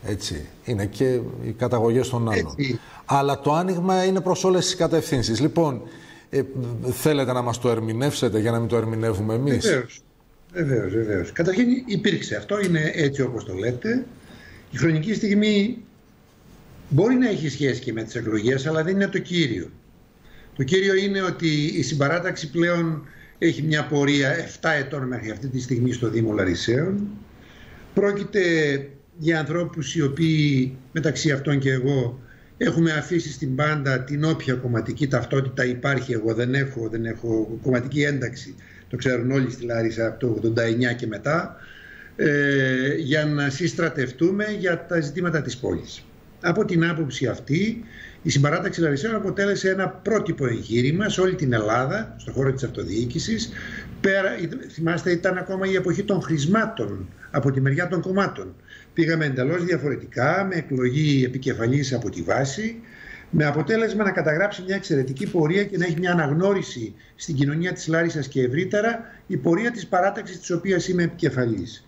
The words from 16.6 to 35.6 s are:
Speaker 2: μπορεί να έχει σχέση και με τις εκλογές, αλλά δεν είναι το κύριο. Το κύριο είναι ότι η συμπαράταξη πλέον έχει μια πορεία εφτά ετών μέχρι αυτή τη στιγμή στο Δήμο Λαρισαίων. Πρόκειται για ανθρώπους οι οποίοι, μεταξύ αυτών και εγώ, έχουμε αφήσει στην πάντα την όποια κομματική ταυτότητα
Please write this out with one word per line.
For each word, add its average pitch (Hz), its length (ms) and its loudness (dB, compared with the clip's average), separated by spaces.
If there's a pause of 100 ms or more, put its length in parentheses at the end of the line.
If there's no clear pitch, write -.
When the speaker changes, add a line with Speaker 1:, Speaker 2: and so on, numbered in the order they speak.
Speaker 2:
μπορεί 208 260 6
να 247 140 4
έχει 156 200 -2
σχέση 135 320 0
και 117 120 -6
με 110 100 -4
τις 110 120 -10
εκλογές, 113 520 0
αλλά 160 160 0
δεν 190 120 0
είναι 196 120 2
το 196 120 -2
κύριο. 143 500 -2 (840)
Το 139 80 0
κύριο 190 320 4
είναι 196 260 2
ότι 170 260 0 (280)
η 170 60 0
συμπαράταξη 156 680 0
πλέον 170 560 0 (320)
έχει 160 240 2
μια 151 240 0
πορεία 143 440 2
εφτά 160 420 -2
ετών 135 360 -2
μέχρι 120 240 -6
αυτή 107 160 -8
τη 127 140 -4
στιγμή 123 300 0
στο 117 180 -2
Δήμο 110 240 0
Λαρισαίων. 123 760 0 (840)
Πρόκειται 202 480 2 (760)
για 160 220 2
ανθρώπους 156 560 -4
οι 165 60 2
οποίοι, 143 760 2 (140)
μεταξύ 151 400 0
αυτών 139 280 2
και 131 120 2
εγώ, 127 480 0 (380)
έχουμε 165 340 4
αφήσει 156 400 -2
στην 131 240 -4
πάντα 139 480 0
την 147 200 -2
όποια 156 300 0
κομματική 123 540 -2
ταυτότητα 131 580 0